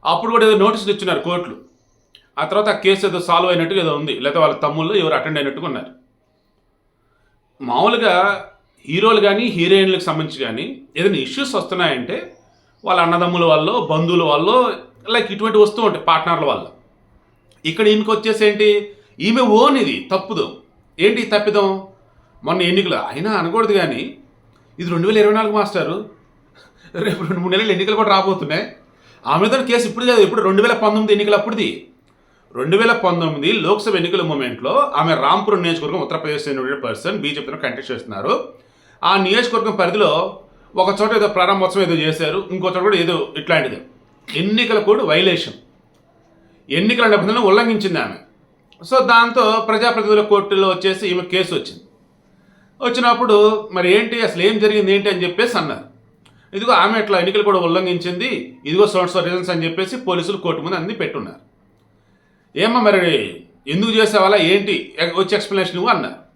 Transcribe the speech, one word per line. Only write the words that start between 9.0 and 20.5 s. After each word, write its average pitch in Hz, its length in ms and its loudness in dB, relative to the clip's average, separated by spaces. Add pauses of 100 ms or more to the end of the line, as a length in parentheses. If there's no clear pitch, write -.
కానీ, 202 240 2
హీరోయిన్లకు 190 580 2
సంబంధించి 151 420 -4
కానీ 135 360 -8 (160)
ఏదైనా 185 200 0
ఇష్యూస్ 226 380 -6
వస్తున్నాయంటే, 175 840 -4 (480)
వాళ్ళ 185 160 2
అన్నదమ్ముల 175 440 2
వాళ్ళో, 160 460 2
బంధువుల 170 320 2
వాళ్ళో, 190 500 2 (360)
లైక్, 233 220 0
ఇటువంటి 214 260 0
వస్తూ 208 240 4
ఉంటాయి 180 240 0
పార్ట్నర్ల 160 400 0
వల్ల. 123 200 -2 (1000)
ఇక్కడ 185 220 2
ఈమెకి 214 240 4
వచ్చేసి 214 340 0
ఏంటి, 208 480 2 (260)
ఈమె 226 220 2
ఓన్ 247 360 4
ఇది - 340 -2
తప్పుదు. 190 500 -6 (380)